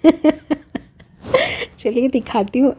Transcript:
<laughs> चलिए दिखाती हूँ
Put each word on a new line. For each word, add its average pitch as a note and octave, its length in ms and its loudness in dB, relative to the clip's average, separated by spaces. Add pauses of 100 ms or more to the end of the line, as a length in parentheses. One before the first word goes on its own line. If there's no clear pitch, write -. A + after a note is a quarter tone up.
<laughs> D#4+ 60 10 (1700)
चलिए A#3+ 300 -2
दिखाती A#3+ 520 -2
हूँ C4 200 2